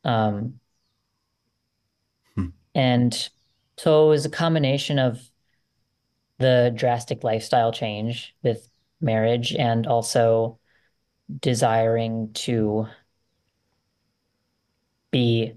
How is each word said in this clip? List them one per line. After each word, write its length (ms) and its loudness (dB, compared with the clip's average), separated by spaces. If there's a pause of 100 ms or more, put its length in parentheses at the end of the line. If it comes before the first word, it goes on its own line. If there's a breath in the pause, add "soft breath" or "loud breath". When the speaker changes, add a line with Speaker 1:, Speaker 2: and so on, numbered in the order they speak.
Speaker 1:
Um, 560 -2 (1800)
Speaker 2:
Hmm. 120 -4 (260)
Speaker 1:
and 540 0 (480)
so 300 4
it 40 6
was 160 2
a 40 -4
combination 680 0
of 220 0 (1160)
the 360 4
drastic 500 -4
lifestyle 480 0
change 720 -8
with 260 -4 (320)
marriage 540 0
and 320 0
also 720 0 (840)
desiring 920 0
to 520 -2 (2250 loud breath)
be 460 0